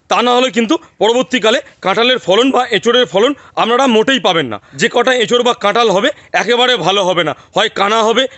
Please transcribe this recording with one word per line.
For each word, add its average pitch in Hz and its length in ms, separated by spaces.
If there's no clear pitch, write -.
তা 190 140
না 247 120
হলে 247 180
কিন্তু 226 240
পরবর্তীকালে 233 600
কাঁঠালের 226 380
ফলন 214 320
বা 247 180
এঁচোড়ের 240 380
ফলন 208 240
আপনারা 233 320
মোটেই 233 340
পাবেন 165 260
না। 104 100
যে 180 120
কটা 240 240
এঁচোড় 240 300
বা 233 180
কাঁঠাল 220 280
হবে 202 200
একেবারে 240 440
ভালো 185 260
হবে 175 200
না, 147 100
হয় 202 160
কানা 208 340
হবে, 226 200